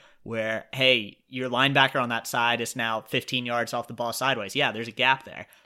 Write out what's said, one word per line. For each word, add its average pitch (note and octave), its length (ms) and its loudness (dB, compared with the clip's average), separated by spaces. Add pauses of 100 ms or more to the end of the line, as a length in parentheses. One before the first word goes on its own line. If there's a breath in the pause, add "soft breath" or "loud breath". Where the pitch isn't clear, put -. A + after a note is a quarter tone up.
(240 soft breath)
where, A2 500 -4
hey, B2+ 440 2 (120)
your B2+ 200 -6
linebacker C3+ 520 4
on A#2+ 80 0
that A#2 180 -2
side A#2+ 320 2
is A#2 160 -6
now A2+ 260 -2
fifteen B2 440 -4
yards A#2+ 280 -2
off A#2+ 140 -4
the B2+ 60 -14
ball A#2 180 -4
sideways. A#2+ 460 -2
Yeah, C3+ 160 2
there's A2+ 160 -6
a - 20 -10
gap B2+ 320 2
there. - 240 -16 (180 soft breath)